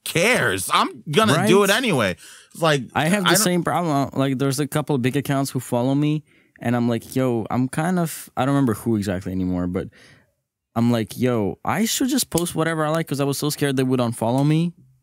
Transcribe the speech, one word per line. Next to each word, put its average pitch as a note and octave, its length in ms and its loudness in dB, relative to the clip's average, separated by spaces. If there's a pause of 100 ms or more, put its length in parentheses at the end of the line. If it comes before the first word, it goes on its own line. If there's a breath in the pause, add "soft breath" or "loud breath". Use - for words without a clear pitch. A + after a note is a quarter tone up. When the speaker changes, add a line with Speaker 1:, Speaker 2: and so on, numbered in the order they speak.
Speaker 1:
cares? D#3+ 680 0
I'm B3 380 0
gonna F#3+ 360 4
do G3 140 6
Speaker 2:
Right? G3 80 4
Speaker 1:
it G3+ 60 2
anyway. C#3+ 400 0 (380 loud breath)
It's - 80 -14
like, D3+ 220 2 (120)
Speaker 2:
I D3 120 0
have G3 160 0
the F3+ 60 2
Speaker 1:
I E3+ 40 4
don't G3 100 4
Speaker 2:
same F3+ 200 2
problem. D3+ 540 0
Like, C3+ 220 0
there's C3+ 200 0
a D3 80 -2
couple D3+ 280 -2
of B2 60 0
big C3 160 0
accounts C#3 340 -2
who C3+ 80 -4
follow B2 340 0
me, D3+ 300 0 (360 soft breath)
and A#2+ 160 0
I'm A#2+ 140 0
like, A#2 260 -4
yo, B2 360 0
I'm B2+ 160 0
kind F3 320 -2
of, - 360 -6
I B2+ 100 -2
don't C#3 100 2
remember C3+ 180 2
who A2+ 220 -2
exactly F#2+ 360 -2
anymore, F2+ 360 -2
but F2+ 220 -6 (880 soft breath)
I'm A#2 160 2
like, A2+ 260 -2
yo, A#2 480 0
I E3 200 -2
should B3 240 -2
just C4+ 200 -2
post F3 260 -2
whatever D#3+ 300 0
I D3+ 40 0
like D#3+ 180 -2
'cause C3+ 120 -2
I C#3 60 0
was C#3 120 -2
so D3 120 -4
scared C#3 280 -2
they C3+ 60 2
would B2+ 160 2
unfollow A#2+ 480 0
me. E3 260 2 (300)